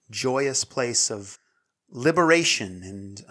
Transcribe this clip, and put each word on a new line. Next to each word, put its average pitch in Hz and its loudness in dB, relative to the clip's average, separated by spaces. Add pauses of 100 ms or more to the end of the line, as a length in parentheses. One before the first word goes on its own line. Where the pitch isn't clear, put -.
(100)
joyous 131 0
place 120 -2
of 101 -10 (500)
liberation 160 2
and 98 -12